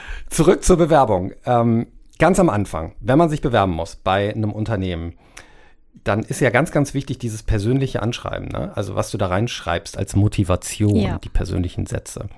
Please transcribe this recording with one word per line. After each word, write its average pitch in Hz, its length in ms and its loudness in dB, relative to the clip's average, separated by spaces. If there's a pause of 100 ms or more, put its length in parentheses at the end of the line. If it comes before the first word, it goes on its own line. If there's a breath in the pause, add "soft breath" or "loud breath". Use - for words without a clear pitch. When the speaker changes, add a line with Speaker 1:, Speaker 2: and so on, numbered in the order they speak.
(300 loud breath)
Speaker 1:
Zurück 165 340 4
zur 185 140 6
Bewerbung. 131 560 4 (120)
Ähm, 117 420 2 (300)
ganz 180 220 4
am 175 100 4
Anfang, 90 520 -4
wenn 127 160 2
man 165 120 6
sich 151 120 -4
bewerben 104 320 2
muss 82 240 -6
bei 101 360 0
einem 110 200 -4
Unternehmen, 92 600 -4 (880 loud breath)
dann 107 200 0
ist - 160 -8
ja 135 120 4
ganz, 139 200 2
ganz 143 220 0
wichtig 139 260 -4
dieses 110 240 -6
persönliche 123 580 0
Anschreiben, 95 460 -6
ne? - 280 -6
Also 98 200 -6
was 104 160 -4
du 110 60 -6
da 98 100 -2
reinschreibst - 680 -4
als - 180 -6
Motivation, 101 800 2
Speaker 2:
Ja. 101 240 0
Speaker 1:
die - 100 -12
persönlichen 90 560 -2
Sätze. - 420 -8 (100)